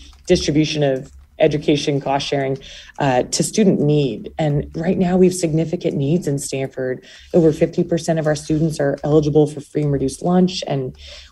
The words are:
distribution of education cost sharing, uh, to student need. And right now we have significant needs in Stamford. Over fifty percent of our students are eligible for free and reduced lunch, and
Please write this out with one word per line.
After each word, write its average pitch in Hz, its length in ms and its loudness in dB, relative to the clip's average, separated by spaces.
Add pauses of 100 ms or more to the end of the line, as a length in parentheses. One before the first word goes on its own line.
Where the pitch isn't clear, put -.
(280)
distribution 151 560 2
of 135 260 -2 (300)
education 147 600 0
cost 139 260 -2
sharing, 135 320 -2 (400)
uh, 131 240 2
to - 220 -2
student 185 360 2
need. 143 580 0
And 147 360 -2
right 170 240 -2
now 180 180 0
we 185 100 6
have 180 80 2
significant 160 640 -2
needs 147 300 0
in 139 140 -2
Stamford. 131 640 -6 (260)
Over 160 200 4
fifty 165 320 0
percent 165 340 -2
of 156 80 -2
our 151 80 2
students 151 460 -2
are 139 240 -2
eligible 151 420 4
for 147 140 -6
free - 220 -6
and 143 100 0
reduced 135 280 -2
lunch, 180 460 2
and 135 300 -4 (360)